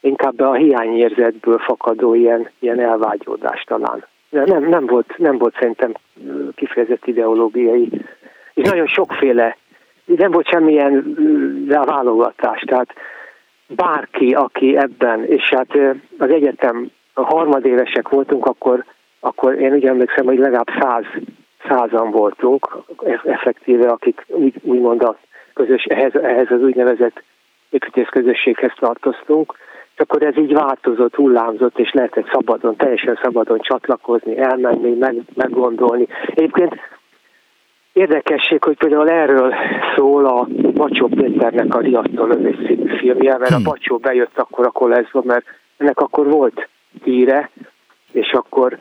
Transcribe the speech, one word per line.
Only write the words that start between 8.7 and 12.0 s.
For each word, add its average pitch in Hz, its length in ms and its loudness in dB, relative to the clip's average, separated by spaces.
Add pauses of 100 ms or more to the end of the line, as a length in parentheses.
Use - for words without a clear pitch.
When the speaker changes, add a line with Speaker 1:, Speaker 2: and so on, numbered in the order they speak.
Speaker 1:
sokféle, 120 680 0 (480)
nem 175 260 2
volt 160 160 2
semmilyen, 151 680 2 (520)
ö, 143 80 2 (100)
válogatás, 120 840 -2